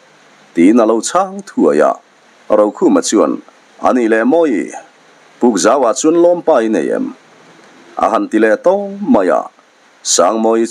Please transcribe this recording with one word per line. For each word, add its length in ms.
Ti 160
na 160
lo 160
chang 400
thua 320
ya. 160
Ro 240
khu 160
ma 160
chuan. 400
Ani 240
le 160
moi. 480
Puk 200
zawa 320
chuan 320
lom 240
pa 160
i 80
nei 240
em. 160
A 120
han 200
ti 80
le 160
to 100
maya. 380
Sang 400
moi 320